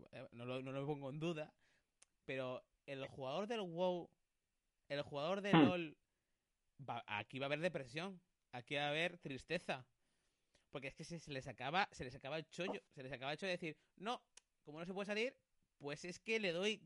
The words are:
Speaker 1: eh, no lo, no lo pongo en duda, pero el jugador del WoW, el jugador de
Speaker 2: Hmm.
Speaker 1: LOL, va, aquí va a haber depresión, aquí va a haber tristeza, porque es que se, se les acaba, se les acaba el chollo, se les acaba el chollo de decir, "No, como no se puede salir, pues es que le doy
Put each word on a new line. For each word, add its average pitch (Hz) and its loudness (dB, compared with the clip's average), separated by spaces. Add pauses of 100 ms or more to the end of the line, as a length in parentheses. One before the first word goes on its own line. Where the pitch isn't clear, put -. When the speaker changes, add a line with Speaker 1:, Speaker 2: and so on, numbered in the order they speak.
(120)
Speaker 1:
eh, 127 -10
no 120 -8
lo, 127 -2
no 131 -6
lo 139 -2
pongo 139 -2
en 143 -6
duda, 160 0 (760)
pero 131 -2 (220)
el 135 -4
jugador 143 -2
del 226 0
WoW, 180 2 (800)
el 143 2
jugador 151 0
de 196 6
Speaker 2:
Hmm. 156 12
Speaker 1:
LOL, 156 4 (880)
va, 117 -4
aquí 104 -4
va 139 2
a - 2
haber 147 2
depresión, 165 -2 (320)
aquí 123 -4
va 143 4
a - 4
haber 175 2
tristeza, 151 -4 (840)
porque 135 -4
es - -8
que 165 -10
se, 165 -6
se 151 -10
les 131 -4
acaba, 143 2
se 156 -8
les 123 -6
acaba 139 -6
el 160 -4
chollo, 185 -4 (100)
se 139 -12
les 131 -8
acaba 135 -2
el 156 -2
chollo 196 -2
de 180 2
decir, 156 -4 (200)
"No, 233 -2 (400)
como 151 -10
no 175 -6
se 185 -4
puede 190 -2
salir, 214 0 (440)
pues 143 -4
es 175 -6
que 220 2
le 190 4
doy 202 2